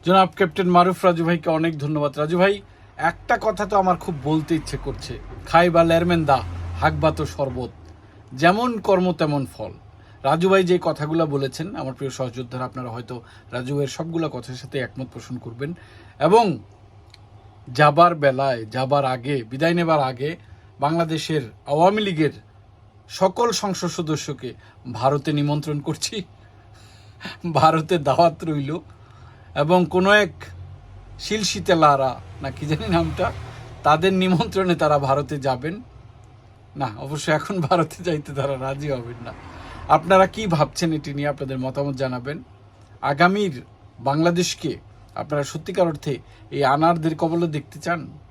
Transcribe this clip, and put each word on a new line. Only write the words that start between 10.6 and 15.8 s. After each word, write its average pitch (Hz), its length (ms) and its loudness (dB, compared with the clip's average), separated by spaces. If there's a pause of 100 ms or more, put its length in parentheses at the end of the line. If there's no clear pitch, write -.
যে 180 180 2
কথাগুলো 156 440 -2
বলেছেন, 143 500 -4
আমার 131 180 -8
প্রিয় 135 180 -8
সহযোদ্ধারা, 127 540 -8
আপনারা 123 240 -10
হয়তো 117 320 -12 (300)
রাজু 123 220 -6
ভাইয়ের 143 140 0
সবগুলা 165 440 -4
কথার 127 240 -12
সাথে 135 240 -8
একমত 127 340 -8
পোষণ 123 240 -12
করবেন। 127 360 -10 (460)